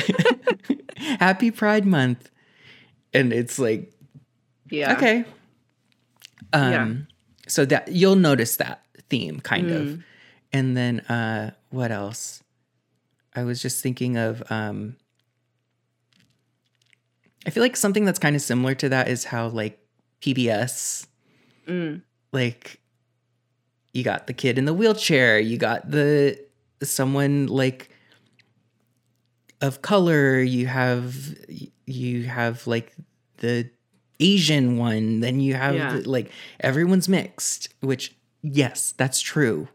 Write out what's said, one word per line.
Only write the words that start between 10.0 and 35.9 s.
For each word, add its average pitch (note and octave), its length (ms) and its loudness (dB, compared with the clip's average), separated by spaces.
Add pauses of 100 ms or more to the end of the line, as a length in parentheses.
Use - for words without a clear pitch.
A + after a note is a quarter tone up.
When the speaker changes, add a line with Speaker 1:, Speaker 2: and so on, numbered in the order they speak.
Speaker 1:
And C3 240 0
then, A#2+ 220 0
uh, A2+ 500 -4 (180)
what B2+ 220 -4
else? G2+ 520 -8 (960)
I B2 80 -4
was B2 160 -4
just - 220 -6
thinking B2 340 -2
of, A2+ 340 -2
um, G#2+ 460 -6 (2500)
I F3 40 -4
feel A3+ 120 0
like B3 140 0
something G#3 280 2
that's F#3 140 0
kinda D3 200 2
similar C3 380 -2
to C#3+ 120 -2
that C3 200 2
is B2 160 -4
how, A#2 240 -6
like, A2 300 -6 (420)
P C3+ 120 -2
B B2 160 0
S, - 580 -4 (600)
Speaker 2:
Mm. E3+ 360 -6 (300)
Speaker 1:
like, B2 480 -6 (1120)
you B2 120 -4
got - 220 -4
the B2+ 60 -10
kid B2+ 260 0
in C3 60 2
the D#3 100 0
wheelchair, E3+ 640 4
you A2+ 200 0
got A#2 320 -2
the, C#3+ 480 4 (440)
someone, C#3 640 0
like, C3 420 -2 (1700)
of C#3 220 -4
color, D3+ 580 4
you B2+ 260 0
have, B2+ 680 -2 (140)
y-, - 200 -16 (180)
you B2 380 -6
have, A#2+ 420 -4
like, A#2 280 -4 (440)
the A#2+ 300 -2 (520)
Asian D3+ 560 4
one, A2 440 0
then B2+ 200 0
you C3+ 140 2
have C#3 200 0
Speaker 2:
Yeah. C#3 220 -2